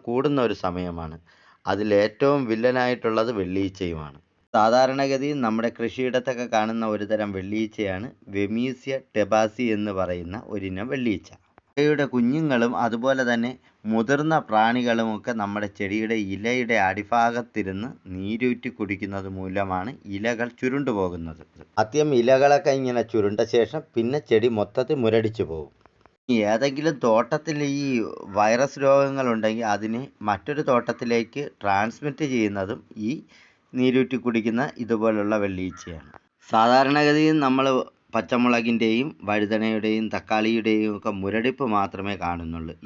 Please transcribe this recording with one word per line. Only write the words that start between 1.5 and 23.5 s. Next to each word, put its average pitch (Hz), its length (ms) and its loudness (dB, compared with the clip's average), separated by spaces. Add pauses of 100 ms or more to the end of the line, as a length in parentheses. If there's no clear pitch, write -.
അതിലേറ്റവും 107 800 2
വില്ലനായിട്ടുള്ളത് 117 880 0
വെള്ളീച്ചയുമാണ്. 90 800 -4 (360)
സാധാരണഗതിയിൽ 131 920 2
നമ്മുടെ 113 340 -2
കൃഷിയിടത്തൊക്കെ 123 760 -4
കാണുന്ന 113 380 0
ഒരു 104 180 -4
തരം 104 260 -2
വെള്ളീച്ചയാണ് 104 720 -4 (300)
വെമീസിയ 123 580 -4 (200)
ടെബാസി 110 500 2 (120)
എന്ന് 104 220 -4
പറയുന്ന 90 380 -6 (160)
ഒരിനം 95 400 -6
വെള്ളീച്ച. 120 360 -4 (500)
ഇവയുടെ 147 320 2
കുഞ്ഞുങ്ങളും 123 600 2 (120)
അതുപോലെ 123 440 0
തന്നെ 120 220 0 (400)
മുതിർന്ന 139 440 2 (140)
പ്രാണികളുമൊക്കെ 113 920 2
നമ്മുടെ 101 360 -4
ചെടിയുടെ 110 400 -2 (160)
ഇലയുടെ 117 440 -2 (100)
അടിഭാഗത്തിരുന്ന് 107 1040 -2 (260)
നീരൂറ്റി 113 640 -4
കുടിക്കുന്നത് 98 580 -6
മൂലമാണ് 95 540 -4 (260)
ഇലകൾ 113 320 -4 (120)
ചുരുണ്ടു 131 360 -2
പോകുന്നത്. 85 440 -4 (420)
ആദ്യം 151 280 0 (100)
ഇലകളൊക്കെ 139 580 6
ഇങ്ങനെ 123 240 0 (100)
ചുരുണ്ട 107 320 2 (100)